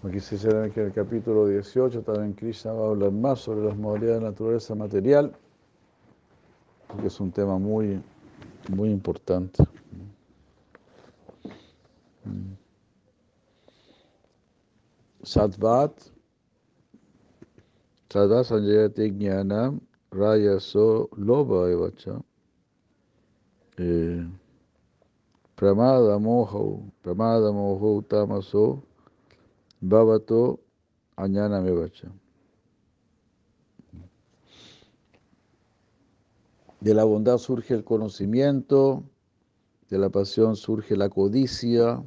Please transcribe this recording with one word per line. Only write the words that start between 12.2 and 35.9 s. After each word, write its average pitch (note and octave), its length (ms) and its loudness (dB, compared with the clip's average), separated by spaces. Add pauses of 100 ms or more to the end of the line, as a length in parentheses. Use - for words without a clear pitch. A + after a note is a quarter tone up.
Mm. F#2+ 260 -12 (2750)
Sattvat, G#2+ 680 0 (2250)
sattva G2+ 320 4
sanjayate G#2+ 680 2
jnanam G2+ 720 -2 (300)
rayaso G#2 1040 2
lobha G2+ 540 2
eva F2 240 -2
cha. G#2 260 -12 (1600)
Eh, E2+ 500 -2 (1300)
pramada G#2+ 640 4
moho, G#2 720 -2 (120)
pramada G#2+ 500 0
moho G2+ 500 -2
tamaso G#2 800 0 (1000)
bhavato A2 800 2 (560)
añanam G2 500 -2
eva E2+ 220 -2
cha. - 200 -20 (4000)